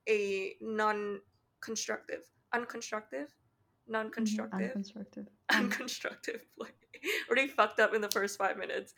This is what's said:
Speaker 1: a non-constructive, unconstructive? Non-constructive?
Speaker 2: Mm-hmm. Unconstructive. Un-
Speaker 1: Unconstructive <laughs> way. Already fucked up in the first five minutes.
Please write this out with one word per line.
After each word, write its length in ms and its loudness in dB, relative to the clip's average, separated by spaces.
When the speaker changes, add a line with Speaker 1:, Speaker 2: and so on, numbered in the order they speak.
Speaker 1:
a 520 2
non-constructive, 1600 -4
unconstructive? 720 -4
Non-constructive? 720 0
Speaker 2:
Mm-hmm. 180 -2
Unconstructive. 480 -10
Un- 200 6
Speaker 1:
Unconstructive 760 -6
<laughs> 100 -20
way. 100 -8
Already 200 4
fucked 320 4
up 120 8
in 80 2
the 100 -2
first 280 2
five 180 2
minutes. 420 -6